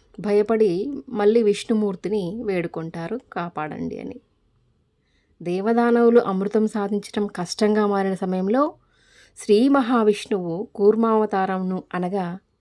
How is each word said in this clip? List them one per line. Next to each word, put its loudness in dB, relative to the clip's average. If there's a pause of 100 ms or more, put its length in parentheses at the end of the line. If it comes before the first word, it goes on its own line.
(200)
భయపడి 2 (160)
మళ్ళీ 4
విష్ణుమూర్తిని -2
వేడుకుంటారు, -6 (120)
"కాపాడండి" -8
అని. -12 (1200)
దేవదానవులు 4
అమృతం 0
సాధించటం -4
కష్టంగా 0
మారిన 0
సమయంలో -2 (640)
శ్రీ 4
మహావిష్ణువు 0
కూర్మావతారంను 2 (120)
అనగా -4 (220)